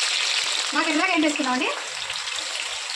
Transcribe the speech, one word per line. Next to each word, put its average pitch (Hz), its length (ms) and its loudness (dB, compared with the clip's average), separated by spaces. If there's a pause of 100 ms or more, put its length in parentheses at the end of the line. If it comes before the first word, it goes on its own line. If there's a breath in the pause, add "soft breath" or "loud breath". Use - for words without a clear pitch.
(760)
బాగా 320 180 2
ఎర్రగా 349 220 2
వేపేసుకుందామండి. 294 540 2 (1300)